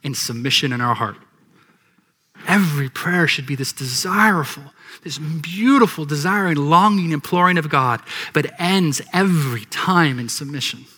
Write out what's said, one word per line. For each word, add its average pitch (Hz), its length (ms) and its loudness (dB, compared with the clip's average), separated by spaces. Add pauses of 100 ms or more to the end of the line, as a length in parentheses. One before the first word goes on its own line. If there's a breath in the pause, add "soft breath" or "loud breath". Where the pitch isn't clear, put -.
and 139 120 -6
submission 127 580 -2
in 120 80 -2
our 120 120 2
heart. 107 240 -4 (1300 soft breath)
Every 160 420 2
prayer 175 400 -2
should 131 200 -4
be 143 80 -4
this 131 180 -6
desireful, 156 1000 -2 (280 loud breath)
this 143 160 -12
beautiful 170 880 0
desiring, 165 520 0
longing, 170 540 4
imploring 180 460 2
of 151 120 -2
God, 131 340 0 (280 loud breath)
but 151 280 -2
ends 175 420 0 (100)
every 156 540 0
time 160 540 0
in 120 100 -8
submission. 139 560 -8 (120)